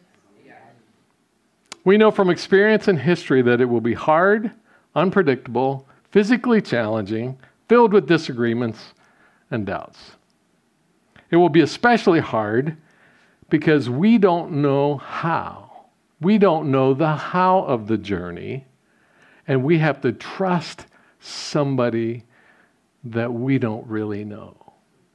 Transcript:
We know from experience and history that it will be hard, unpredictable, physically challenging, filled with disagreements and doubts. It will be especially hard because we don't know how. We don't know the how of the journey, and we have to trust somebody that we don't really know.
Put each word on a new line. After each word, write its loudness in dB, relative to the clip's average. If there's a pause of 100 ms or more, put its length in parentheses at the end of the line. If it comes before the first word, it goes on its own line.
(1800)
We 6
know 6
from 2
experience 2
and 2
history 0
that 2
it 4
will 0
be -2
hard, 2 (420)
unpredictable, -2 (220)
physically 2
challenging, -4 (280)
filled 4
with 4
disagreements -2 (580)
and -4
doubts. -12 (1200)
It 2
will 6
be 4
especially 2
hard -4 (720)
because 0
we 2
don't 0
know 0
how. -8 (500)
We 2
don't 2
know 2
the 0
how 0
of -4
the 0
journey, -8 (800)
and -2
we 2
have 0
to -2
trust -6 (360)
somebody -4 (800)
that -6
we -2
don't -6
really -6
know. -16 (580)